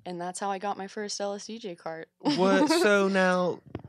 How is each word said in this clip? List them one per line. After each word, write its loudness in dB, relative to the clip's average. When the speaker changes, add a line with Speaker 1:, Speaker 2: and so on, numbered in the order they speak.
Speaker 1:
And -8
that's -8
how -4
I -4
got -6
my -10
first -8
L -4
S -12
D -12
J -12
cart. -12
<laughs> -2
Speaker 2:
What? 4
So 4
now, 2